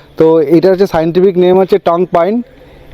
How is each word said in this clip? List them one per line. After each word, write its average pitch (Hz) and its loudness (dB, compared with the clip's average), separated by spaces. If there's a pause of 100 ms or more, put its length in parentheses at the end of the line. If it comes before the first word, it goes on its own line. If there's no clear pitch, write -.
(160)
তো 160 2 (300)
এটা 165 2
হচ্ছে 190 0
সায়েন্টিফিক 170 -2
নেম 180 2
হচ্ছে 185 0
টং 170 -2
পাইন, 202 -2 (520)